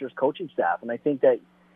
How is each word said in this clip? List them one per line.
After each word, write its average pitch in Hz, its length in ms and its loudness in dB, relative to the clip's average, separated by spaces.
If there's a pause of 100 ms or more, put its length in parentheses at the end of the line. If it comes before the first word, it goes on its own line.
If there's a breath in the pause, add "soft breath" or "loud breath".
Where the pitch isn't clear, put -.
year's 127 140 -10
coaching 151 380 -2
staff. - 300 -2
And 120 80 -8
I 117 60 -4
think 143 260 -2
that 127 180 4 (360)